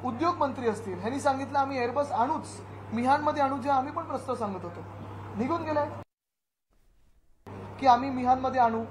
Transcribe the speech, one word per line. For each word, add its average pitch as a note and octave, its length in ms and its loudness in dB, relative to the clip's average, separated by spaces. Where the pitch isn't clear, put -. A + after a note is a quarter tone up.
उद्योग D4 300 0
मंत्री C4+ 320 0
असतील, F#3+ 320 -4
ह्यांनी A#3+ 200 2
सांगितलं C#4 400 2
आम्ही C4+ 180 0
Airbus B3 340 0
आणूच, B3 500 0
मिहानमध्ये D4 500 4
आणू, C4+ 180 0
जे C#4 80 -2
आम्ही C#4 240 2
पण E4 100 -4
प्रस्ताव C4 320 -4
सांगत G3 280 -4
होतो, - 160 -10
निघून D#4+ 260 0
गेलाय D4+ 260 0
की C4+ 80 4
आम्ही B3+ 220 6
मिहानमध्ये B3+ 520 2
आणू. A3+ 300 4